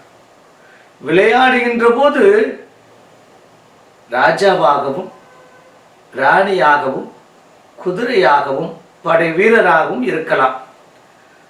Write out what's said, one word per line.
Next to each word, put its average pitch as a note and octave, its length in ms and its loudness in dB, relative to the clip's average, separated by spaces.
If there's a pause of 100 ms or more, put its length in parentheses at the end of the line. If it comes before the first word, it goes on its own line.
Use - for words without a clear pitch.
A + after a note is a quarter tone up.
(1080)
விளையாடுகின்ற A#3 920 2
போது B3+ 640 2 (1500)
ராஜாவாகவும், C#3+ 1000 -2 (1040)
ராணியாகவும், D3+ 920 0 (760)
குதிரையாகவும், F3 1000 -2 (180)
படை E3 280 0
வீரராகவும் F#3 720 2
இருக்கலாம். D#3 580 -4 (880)